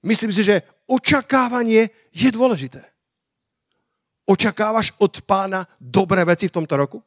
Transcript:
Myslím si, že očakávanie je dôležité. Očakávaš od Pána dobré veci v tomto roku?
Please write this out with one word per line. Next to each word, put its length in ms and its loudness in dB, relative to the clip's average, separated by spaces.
Myslím 320 -2
si, 80 0
že 160 2
očakávanie 1040 0
je 160 2
dôležité. 560 -2
Očakávaš 720 0
od 240 -2
Pána 400 -2
dobré 480 0
veci 240 0
v 80 -4
tomto 160 -4
roku? 300 -4